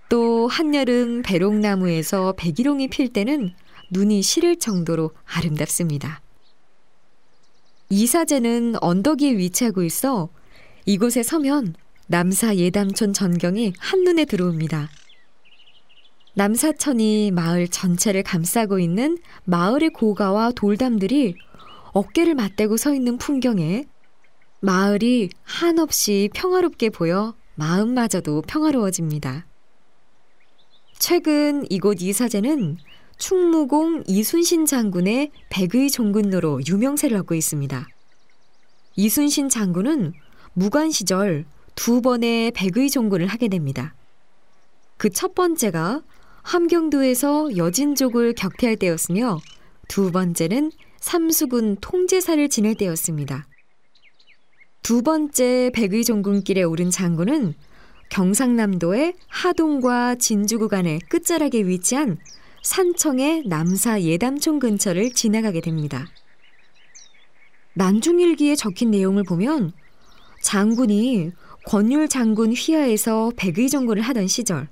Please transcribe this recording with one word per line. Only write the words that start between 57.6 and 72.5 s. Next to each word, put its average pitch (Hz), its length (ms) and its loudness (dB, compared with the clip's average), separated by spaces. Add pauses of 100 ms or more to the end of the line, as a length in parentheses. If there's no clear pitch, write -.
경상남도의 208 1080 0 (120)
하동과 254 880 0
진주 214 460 0
구간의 180 480 0
끝자락에 311 580 0
위치한 185 520 -2 (440)
산청의 320 840 0
남사 190 540 0
예담촌 254 600 0
근처를 214 520 0
지나가게 214 480 0
됩니다. 151 460 -4 (1700)
난중일기에 294 800 2
적힌 226 360 -2
내용을 196 340 2
보면 196 480 0 (720)
장군이 208 880 2 (320)
권율 247 440 2
장군 226 440 0